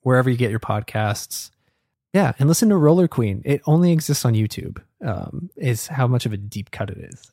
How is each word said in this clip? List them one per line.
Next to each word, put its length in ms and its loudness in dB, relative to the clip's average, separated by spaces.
wherever 300 2
you 60 0
get 140 0
your 100 -4
podcasts. 880 -4
Yeah, 260 2
and 100 2
listen 220 2
to 60 4
Roller 320 6
Queen. 360 -2
It 220 0
only 260 4
exists 320 0
on 100 4
YouTube, 480 -4
um, 520 -8
is 300 -4
how 200 -2
much 200 0
of 60 -2
a 40 -6
deep 340 -10
cut 200 -8
it 80 -12
is. 340 -20